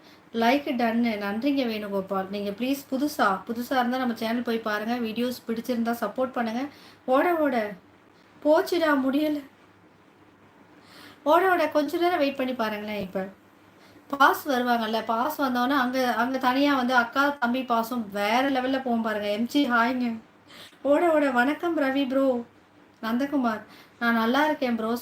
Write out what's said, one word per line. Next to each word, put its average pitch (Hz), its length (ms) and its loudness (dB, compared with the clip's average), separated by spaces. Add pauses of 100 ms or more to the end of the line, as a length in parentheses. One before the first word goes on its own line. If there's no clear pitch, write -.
(340)
Like 240 320 2 (120)
done. 233 260 0
நன்றிங்க 226 600 -2
வேணுகோபால். 196 640 -4
நீங்க 202 220 -6
ப்ளீஸ் 262 400 -4
புதுசா, 247 560 0
புதுசா 240 240 -8
இருந்தா 247 260 0
நம்ம 240 180 -2
சேனல் 233 260 -2
போய் 233 180 -2
பாருங்க. 214 360 -4
வீடியோஸ் 240 420 -4 (100)
பிடிச்சிருந்தா 233 440 -2
சப்போர்ட் 240 400 -4
பண்ணுங்க. 240 340 -4 (400)
ஓட 302 300 2
ஓட, 240 400 0 (680)
போச்சுடா, 311 640 2
முடியல. 294 360 0 (1800)
ஓட 349 280 6
ஓட, 320 180 2
கொஞ்ச 302 280 0
நேரம் 349 200 2
வெயிட் 277 200 0
பண்ணி 254 160 -2
பாருங்களேன். 214 480 -4
இப்ப 190 260 -6 (880)
பாஸ் 311 320 4
வருவாங்கல்ல, 233 560 0
பாஸ் 240 360 -2
வந்தோன்னே 254 360 0
அங்க, 254 360 0
அங்க 247 240 0
தனியா 269 380 2
வந்து 254 200 2
அக்கா 277 340 2
தம்பி 254 340 -2
பாசம் 226 480 -2
வேற 220 380 0
லெவல்ல 262 320 0
போகும் 233 200 -2
பாருங்க. 208 260 -4
எம் 208 180 -2
ஜி, 285 260 2
ஹாய்ங்க. 240 480 0 (600)
ஓட 320 300 4
ஓட, 294 200 2
வணக்கம் 294 460 0
ரவி 269 300 0
ப்ரோ. 262 380 0 (560)
நந்தகுமார், 240 600 -2 (380)
நான் 233 140 2
நல்லா 240 320 2
இருக்கேன் 277 300 0
ப்ரோ, 220 260 -2